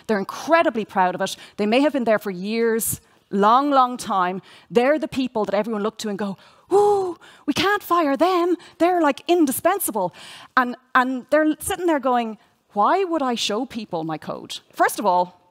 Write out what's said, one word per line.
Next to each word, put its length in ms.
They're 120
incredibly 680
proud 300
of 60
it. 140
They 80
may 160
have 100
been 140
there 140
for 120
years, 720
long, 420
long 260
time. 440
They're 280
the 100
people 340
that 100
everyone 300
look 140
to 100
and 100
go, 200
"Ooh, 460
we 80
can't 300
fire 320
them. 400
They're, 240
like, 260
indispensable." 840
And, 220
and 340
they're 300
sitting 280
there 120
going, 380
"Why 300
would 200
I 100
show 320
people 380
my 160
code?" 400
First 280
of 80
all 440